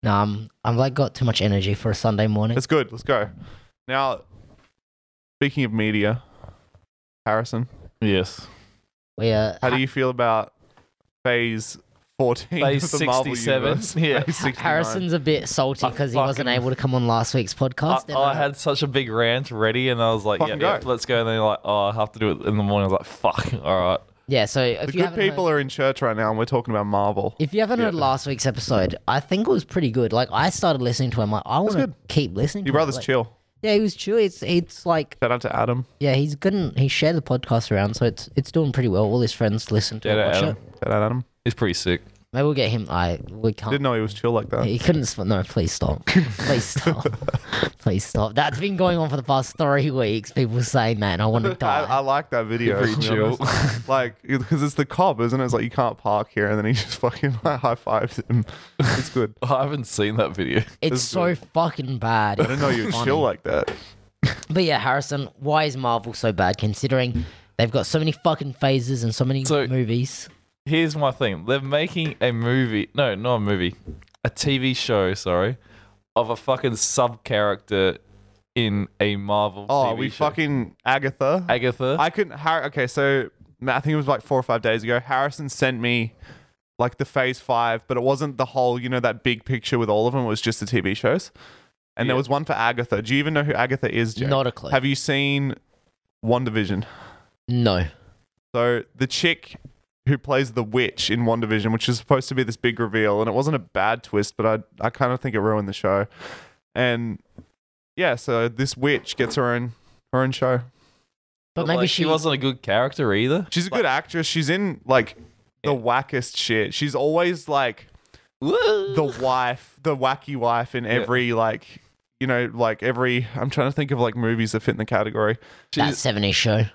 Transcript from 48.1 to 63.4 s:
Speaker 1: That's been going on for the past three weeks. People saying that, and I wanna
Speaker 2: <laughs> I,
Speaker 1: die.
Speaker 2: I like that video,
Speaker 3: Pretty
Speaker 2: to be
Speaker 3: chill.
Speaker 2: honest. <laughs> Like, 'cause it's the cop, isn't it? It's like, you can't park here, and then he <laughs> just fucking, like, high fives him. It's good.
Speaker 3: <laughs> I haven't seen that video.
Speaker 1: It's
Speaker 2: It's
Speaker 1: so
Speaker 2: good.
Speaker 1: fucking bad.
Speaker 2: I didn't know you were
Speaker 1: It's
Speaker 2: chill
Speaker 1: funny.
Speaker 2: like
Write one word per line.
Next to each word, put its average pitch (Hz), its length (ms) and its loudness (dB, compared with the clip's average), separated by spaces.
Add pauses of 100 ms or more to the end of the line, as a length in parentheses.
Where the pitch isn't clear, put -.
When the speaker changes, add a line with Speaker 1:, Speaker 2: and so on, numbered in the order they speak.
Speaker 1:
That's 143 240 0
been 196 180 -2
going 175 220 2
on 156 100 -2
for 139 60 -4
the 135 80 -4
past 135 340 0
three 143 320 2
weeks. 113 420 0
People 123 300 0
saying 113 380 2
that, 101 140 2
and 87 100 0
I - 20 4
wanna 110 240 2
Speaker 2:
<laughs> - 20 -4
I, - 40 -4
Speaker 1:
die. 147 340 0
Speaker 2:
I 131 100 2
like 139 300 0
that 117 160 0
video, 110 320 0
Speaker 3:
Pretty 110 160 2
Speaker 2:
to 127 60 -2
be 127 80 0
Speaker 3:
chill. 110 320 2
Speaker 2:
honest. 117 480 0
<laughs> - 20 -
Like, 131 260 0 (320)
'cause 156 140 2
it's 147 140 0
the 143 100 2
cop, 170 360 2
isn't 120 200 2
it? - 20 0
It's 127 120 0
like, 113 80 2
you 117 80 -4
can't 120 260 0
park 104 340 0
here, 101 180 0
and 107 100 2
then 107 60 0
he 113 80 2
<laughs> 120 60 0
just - 200 -6
fucking, 123 440 0
like, 143 180 0
high 123 120 2
fives - 440 -2 (120)
him. 117 160 2 (340)
It's 123 300 0
good. 110 280 -2
Speaker 3:
<laughs> - 40 -8
I 131 220 0
haven't 143 240 -4
seen 107 300 0
that 104 180 0
video. 73 240 0
Speaker 1:
It's - 380 -2
Speaker 2:
It's - 40 0
Speaker 1:
so 180 320 0
Speaker 2:
good. 156 60 -6 (160)
Speaker 1:
fucking 147 420 -2
bad. 110 420 0
Speaker 2:
I 117 40 4
didn't 127 160 -2
know 143 100 2
you 117 140 0
were - 60 -2
Speaker 1:
It's - 140 -2
Speaker 2:
chill 127 120 2
Speaker 1:
funny. 156 80 2
Speaker 2:
like 107 200 -2